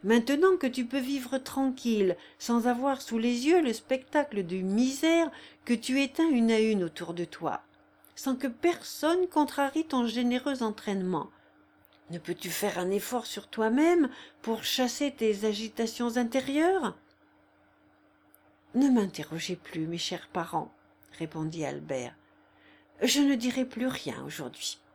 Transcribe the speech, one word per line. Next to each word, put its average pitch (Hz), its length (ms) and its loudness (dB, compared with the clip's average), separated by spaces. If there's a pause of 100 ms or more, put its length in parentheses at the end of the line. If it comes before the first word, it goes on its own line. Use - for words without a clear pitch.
maintenant 269 540 4
que 285 100 -2
tu 254 180 -4
peux 269 140 -4
vivre 262 380 -4
tranquille, 240 800 0 (220)
sans 233 260 0
avoir 262 360 0
sous 226 180 -4
les 240 260 0
yeux 339 160 6
le 262 100 2
spectacle 262 760 -2
de 180 120 -4
misère 269 720 2 (340)
que 240 100 0
tu 254 280 0
éteins 294 280 2
une 233 200 4
à 226 100 4
une 220 240 4
autour 170 300 -6
de 175 120 -4
toi, - 360 -6 (540)
sans 262 200 -2
que 269 120 -4
personne 339 800 0
contrarie 294 580 0
ton 254 220 0
généreux 247 560 0
entraînement, 190 680 -2 (800)
ne 170 80 -8
peux-tu 170 320 -8
faire 180 300 -2
un 180 100 -2
effort 202 360 -2
sur - 220 -12
toi-même 277 600 4 (320)
pour 226 220 -4
chasser 254 480 0
tes 214 340 0
agitations 226 720 -2
intérieures ? 269 800 0 (1800)
Ne 269 160 4
m'interrogez 180 680 0
plus, 160 300 -8
mes 170 120 -6
chers - 320 -6
parents, 170 420 -6 (460)
répondit 156 480 -6
Albert. 139 500 -8 (840)
Je 254 200 2
ne 277 140 6
dirai 247 300 -2
plus 254 220 -4
rien 135 380 -6
aujourd'hui. - 540 -10 (160)